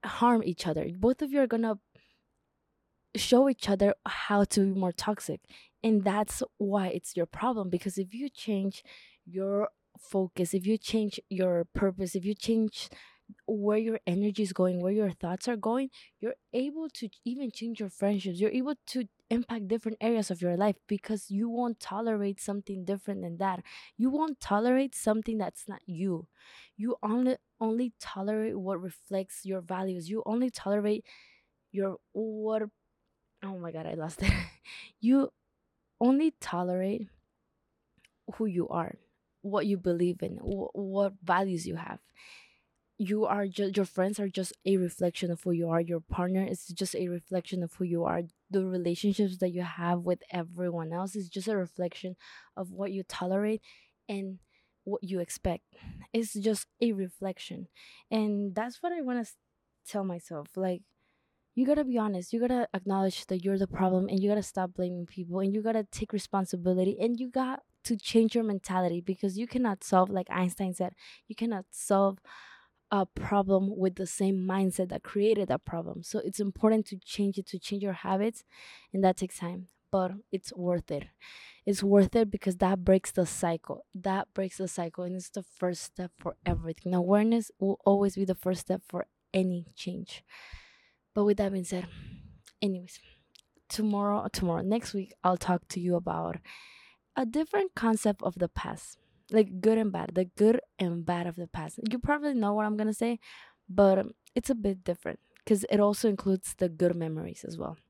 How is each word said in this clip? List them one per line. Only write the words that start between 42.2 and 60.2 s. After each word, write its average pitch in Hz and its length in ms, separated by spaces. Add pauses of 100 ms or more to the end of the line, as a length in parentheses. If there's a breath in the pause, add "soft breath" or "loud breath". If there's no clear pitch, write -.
You 208 260
are 202 220
ju-, 196 280
your 202 100
friends 190 340
are 202 100
just 185 240 (120)
a 196 120
reflection 175 540
of 165 120
who 180 80
you 170 180
are. 165 120
Your 170 180
partner 185 460
is - 220
just 180 280
a 180 120
reflection 175 560
of 170 100
who 185 120
you 170 200
are. 170 160 (300)
The 190 120
relationships 185 720
that 185 120
you 175 140
have 175 380
with 175 180 (100)
everyone 170 640
else 190 220
is 190 120
just 190 200
a 214 100
reflection 180 580 (400 loud breath)
of 185 160
what 190 200
you 190 120
tolerate 202 580 (460 soft breath)
and 196 320 (440)
what 202 200
you 185 160
expect. - 440 (500 loud breath)
It's 226 200
just 208 340 (140)
a 233 100
reflection. 190 760 (440 loud breath)
And 208 420
that's 226 300
what 349 100
I 339 80
wanna 247 200
s-, - 160 (500)
tell 202 160
myself. 170 520